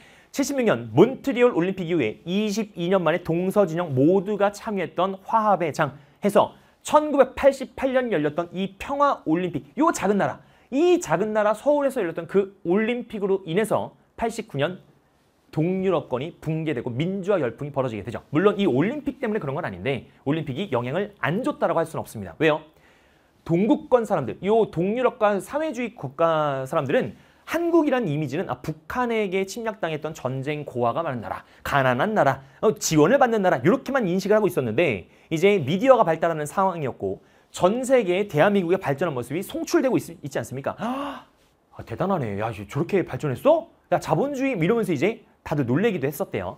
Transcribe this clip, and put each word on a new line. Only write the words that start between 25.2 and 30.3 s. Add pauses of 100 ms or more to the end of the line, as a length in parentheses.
사회주의
국가
사람들은 (300)
한국이란
이미지는,
아,
북한에게
침략당했던
전쟁